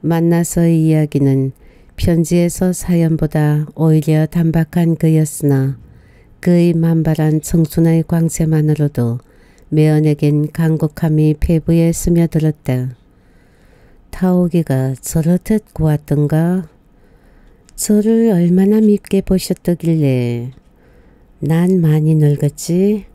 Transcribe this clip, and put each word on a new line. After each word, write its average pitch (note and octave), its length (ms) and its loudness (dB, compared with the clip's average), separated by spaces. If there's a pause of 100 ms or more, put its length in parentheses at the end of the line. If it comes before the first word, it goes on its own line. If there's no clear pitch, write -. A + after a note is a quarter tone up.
만나서의 E3+ 840 0
이야기는 C#3+ 640 0 (440)
편지에서 F3 760 0
사연보다 D#3 1000 0
오히려 D#3 520 2
단박한 E3 680 0
그였으나 C#3+ 800 0 (600)
그의 F3 340 2
만발한 D#3+ 680 0
청춘의 E3 640 0
광채만으로도 D3+ 1120 -2 (500)
매연에겐 D3+ 840 0
간곡함이 D#3 880 0
폐부에 E3 520 0
스며들었다. D#3 1040 -2 (1120)
타오기가 E3 920 -2
저렇듯 F3 720 -2
고왔던가? D#3 960 0 (1040)
저를 A3+ 560 0
얼마나 F#3 500 2
밉게 G3+ 400 0
보셨더길래. C#3+ 1300 -2 (880)
난 F3 420 0
많이 D#3 340 2
늙었지? E3 1000 0